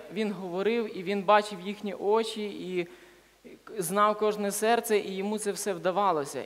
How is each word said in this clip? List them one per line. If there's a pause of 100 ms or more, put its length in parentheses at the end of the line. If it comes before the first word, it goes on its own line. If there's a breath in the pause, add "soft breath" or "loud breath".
(120)
Він
говорив,
і
Він
бачив
їхні
очі,
і (880 loud breath)
знав
кожне
серце,
і
йому
це
все
вдавалося.